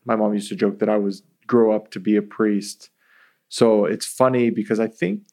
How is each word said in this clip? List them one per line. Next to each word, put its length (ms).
my 120
mom 180
used 140
to 80
joke 240
that 80
I 80
was, 260
grow 260
up 200
to 80
be 160
a 60
priest. 680
So 360
it's 220
funny 440
because 300
I 80
think 340